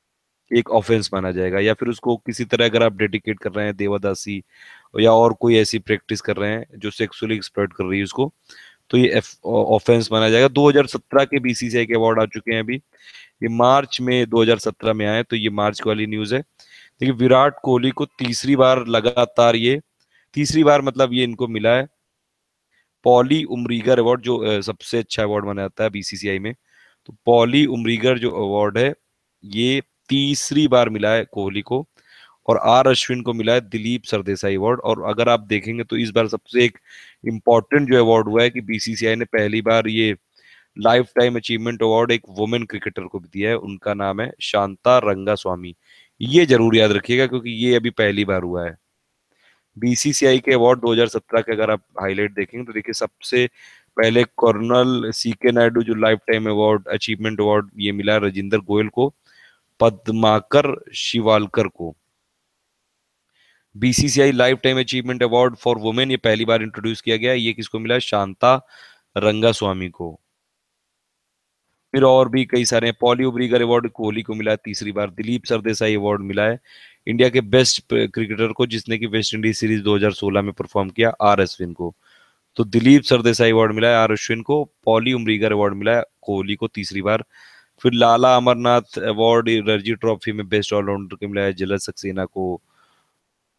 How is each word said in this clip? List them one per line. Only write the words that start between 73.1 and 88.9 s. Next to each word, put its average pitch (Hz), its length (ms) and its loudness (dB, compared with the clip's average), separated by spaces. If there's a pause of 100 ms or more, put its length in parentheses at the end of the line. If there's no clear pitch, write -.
उमरीगर 123 380 0
अवार्ड 117 280 0
कोहली 110 320 -6
को 110 120 -8
मिला 107 180 -4
है 107 140 -2
तीसरी 104 260 -10
बार, 101 180 -4
दिलीप 110 360 -6
सरदेसाई 110 500 -2
अवार्ड 101 260 -2
मिला 98 220 -2
है 117 160 -2 (480)
इंडिया 120 220 2
के 123 120 0
बेस्ट 117 380 2
प-, 113 340 -2
क्रिकेटर 110 340 -4
को 113 180 -2
जिसने 113 320 -6
कि 107 80 -6
वेस्ट 107 280 -4
इंडीज 110 240 -2
सीरीज 110 240 -2
दो 104 140 0
हज़ार 101 160 0
सोलह 98 300 -2
में 101 120 -4
परफॉर्म 95 360 -6
किया, 113 200 0
आर 101 300 2
अश्विन 90 340 -2
को। 85 220 -8 (600)
तो 120 80 0
दिलीप 117 400 4
सरदेसाई 117 480 2
अवार्ड 110 200 2
मिला 110 160 0
है 120 80 4
आर 113 160 2
अश्विन 113 300 -6
को, 143 300 -4 (140)
पॉली 113 280 2
उमरीगर 110 380 -2
अवार्ड 104 220 0
मिला 104 240 -2
है 120 60 -2 (180)
कोहली 98 340 -4
को 113 120 -6
तीसरी 98 340 -10
बार। 107 220 -2 (580)
फिर 127 120 2
लाला 120 440 6
अमरनाथ 120 640 0